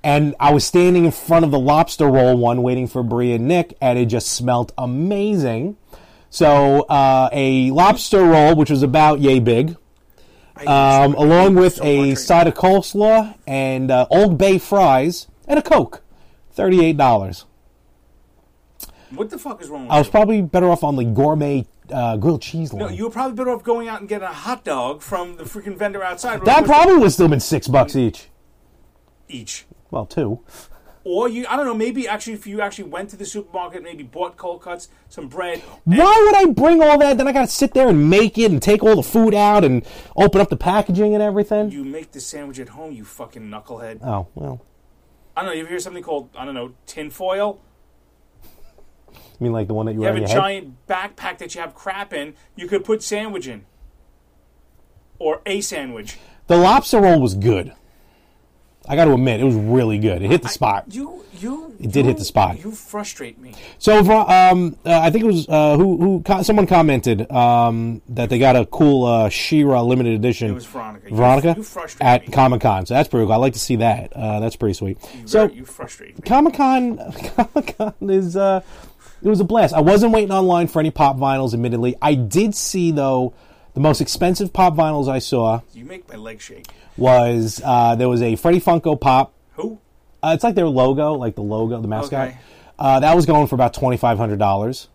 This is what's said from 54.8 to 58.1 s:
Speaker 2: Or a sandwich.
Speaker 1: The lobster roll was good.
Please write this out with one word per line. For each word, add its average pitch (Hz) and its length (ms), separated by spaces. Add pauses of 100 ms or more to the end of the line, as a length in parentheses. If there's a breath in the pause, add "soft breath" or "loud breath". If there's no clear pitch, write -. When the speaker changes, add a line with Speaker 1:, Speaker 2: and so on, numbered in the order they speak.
Speaker 2:
Or 160 260
a 202 160
sandwich. 127 560 (300 soft breath)
Speaker 1:
The 175 100
lobster 214 440
roll 170 200
was 101 140
good. 101 380 (1120)